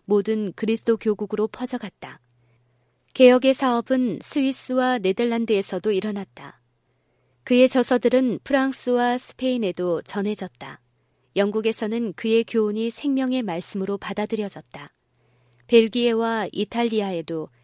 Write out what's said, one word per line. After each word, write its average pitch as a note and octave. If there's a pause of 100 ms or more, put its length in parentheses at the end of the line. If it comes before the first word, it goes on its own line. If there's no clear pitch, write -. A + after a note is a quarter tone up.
모든 G#3
그리스도 A3+
교국으로 G#3
퍼져갔다. G#3 (920)
개혁의 B3+
사업은 B3
스위스와 B3+
네덜란드에서도 G#3+
일어났다. G3 (840)
그의 B3+
저서들은 B3
프랑스와 B3
스페인에도 F#3+
전해졌다. G3 (560)
영국에서는 G#3+
그의 A3+
교훈이 A3
생명의 C4
말씀으로 F#3+
받아들여졌다. G3+ (760)
벨기에와 A3+
이탈리아에도 G3 (140)